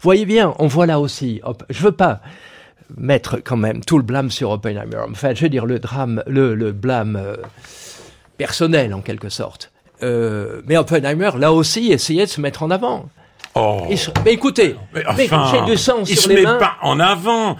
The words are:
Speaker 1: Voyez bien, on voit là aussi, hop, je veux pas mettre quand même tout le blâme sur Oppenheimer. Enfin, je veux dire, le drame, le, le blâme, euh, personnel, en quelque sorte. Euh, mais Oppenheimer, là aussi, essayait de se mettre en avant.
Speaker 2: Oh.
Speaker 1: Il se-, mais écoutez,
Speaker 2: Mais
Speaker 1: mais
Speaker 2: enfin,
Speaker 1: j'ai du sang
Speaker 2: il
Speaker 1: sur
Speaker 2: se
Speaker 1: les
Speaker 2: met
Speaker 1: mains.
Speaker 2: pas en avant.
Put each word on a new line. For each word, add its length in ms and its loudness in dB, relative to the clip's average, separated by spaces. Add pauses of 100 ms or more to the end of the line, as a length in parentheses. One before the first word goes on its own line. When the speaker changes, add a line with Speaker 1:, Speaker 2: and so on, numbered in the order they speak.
Speaker 1:
Voyez 240 4
bien, 360 2
on 80 4
voit 180 2
là 140 4
aussi, 420 -4
hop, 260 -10
je 140 -6
veux 100 6
pas 280 2 (760)
mettre 460 0
quand 140 -4
même 280 -2
tout 140 2
le 60 2
blâme 260 -2
sur 200 -4
Oppenheimer. 480 -6 (120)
Enfin, 240 -2
je 80 -4
veux 60 2
dire, 180 -2
le 120 -2
drame, 480 -4
le, 280 2
le 180 -4
blâme, 440 -2
euh, 200 -8 (1040)
personnel, 560 0
en 60 -8
quelque 280 -10
sorte. 440 -12 (300)
Euh, 640 -2
mais 100 2
Oppenheimer, 640 0
là 140 4
aussi, 380 2
essayait 360 2
de 40 -4
se 100 -8
mettre 220 -4
en 80 -2
avant. 380 -4 (460)
Speaker 2:
Oh. 360 0
Speaker 1:
Il 60 0
se-, 140 -4 (140)
mais 100 6
écoutez, 420 2 (160)
Speaker 2:
Mais 100 -6 (140)
Speaker 1:
mais 80 4
Speaker 2:
enfin, 260 2 (160)
Speaker 1:
j'ai 60 2
du 60 2
sang 220 2
Speaker 2:
il 80 -2
Speaker 1:
sur 160 2
Speaker 2:
se 40 0
Speaker 1:
les 80 6
Speaker 2:
met 60 8
Speaker 1:
mains. 160 4
Speaker 2:
pas 240 2
en 180 2
avant. 600 0